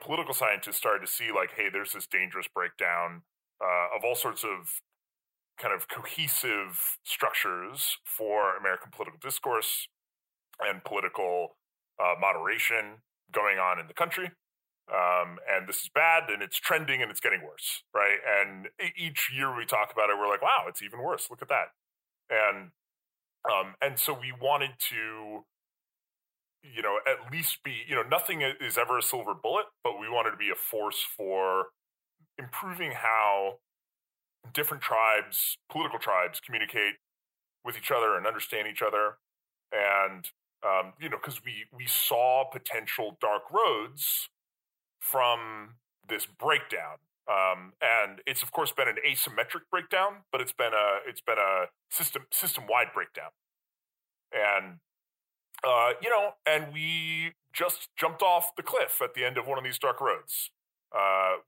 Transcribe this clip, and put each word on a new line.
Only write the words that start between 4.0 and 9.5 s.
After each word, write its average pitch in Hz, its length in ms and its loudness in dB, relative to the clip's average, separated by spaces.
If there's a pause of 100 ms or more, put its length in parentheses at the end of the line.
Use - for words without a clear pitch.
all 120 120 0
sorts 117 280 -4
of 92 380 -6 (800)
kind 104 160 0
of - 120 -6
cohesive 110 1160 -4
structures 101 1000 -2
for 104 540 0
American 95 320 -2
political - 320 -10
discourse 123 680 -2 (720)